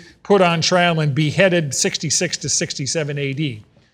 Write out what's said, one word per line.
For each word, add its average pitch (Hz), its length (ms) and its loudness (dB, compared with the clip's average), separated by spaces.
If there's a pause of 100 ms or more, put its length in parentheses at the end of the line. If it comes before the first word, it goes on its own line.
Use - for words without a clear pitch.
(220)
put 196 200 4
on 170 200 2
trial 175 380 2
and 147 160 0
beheaded 156 580 2
sixty-six - 640 -4
to 147 120 -8
sixty-seven 147 680 -4
A 139 140 -4
D. 131 320 -6 (300)